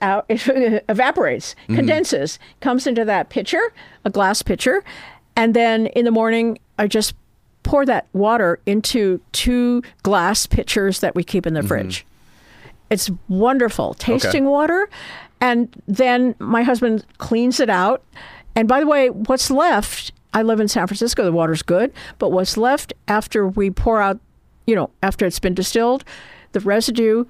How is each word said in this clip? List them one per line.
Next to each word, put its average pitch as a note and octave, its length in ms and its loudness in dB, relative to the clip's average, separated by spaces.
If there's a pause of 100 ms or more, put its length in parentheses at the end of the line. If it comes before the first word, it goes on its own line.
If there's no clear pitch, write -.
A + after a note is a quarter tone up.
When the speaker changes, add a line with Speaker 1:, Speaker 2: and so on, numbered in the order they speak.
Speaker 1:
out, G3 240 0
<laughs> - 20 -4
it A#3 600 0
evaporates, A#3 680 -2 (100)
Speaker 2:
Mm-hmm. A2 120 -2
Speaker 1:
condenses, C4+ 600 0 (220)
comes B3+ 260 0
into A#3 180 0
that G3+ 260 0
pitcher, C4 300 0 (440)
a G3+ 60 -2
glass G3 320 2
pitcher, - 400 0 (540)
and A3+ 180 4
then A3+ 340 2
in A#3+ 160 0
the A#3+ 60 2
morning, A3+ 480 0 (200)
I G#3 100 0
just G#3+ 260 -2 (480)
pour C#4 240 2
that A3+ 260 0
water G3+ 540 2
into G3+ 540 0 (120)
two B3 500 0 (200)
glass G3 440 0
pitchers - 540 0
that - 140 -2
we F3 100 -2
keep F3 220 -4
in D#3+ 80 -2
the D3+ 60 -2
Speaker 2:
Mm-hmm. G#2+ 80 -2
Speaker 1:
fridge. G2 380 -6 (840)
It's G3+ 180 -2 (200)
wonderful G#3+ 640 0
Speaker 2:
Okay. - 280 -2
Speaker 1:
tasting C4+ 280 0
water. D#4+ 420 0 (520)
And A#3+ 280 0 (180)
then B3 520 2
my A#3 240 0
husband A#3 420 0 (140)
cleans B3 420 0
it B3 80 2
out. G3+ 340 0 (520)
And A3+ 140 2
by C4 120 4
the D#4 60 2
way, C#4 240 4
what's B3+ 400 -2
left, C4+ 600 0 (200)
I A3 100 0
live A3 180 2
in G#3+ 80 2
San F#3+ 180 0
Francisco, A3 380 -2
the F3 80 2
water's E3 300 0
good, F#3+ 300 0 (260)
but G3 120 -2
what's F#3 260 -2
left B3+ 380 0 (140)
after G#3+ 380 -2
we G3 240 -2
pour A3 300 0
out, G3 180 0 (480)
you A3+ 80 2
know, F3 140 0 (140)
after F#3+ 240 0
it's F3 140 -4
been F#3 120 -2
distilled, A#3 520 -2 (480)
the G3 80 -4
residue A3 680 0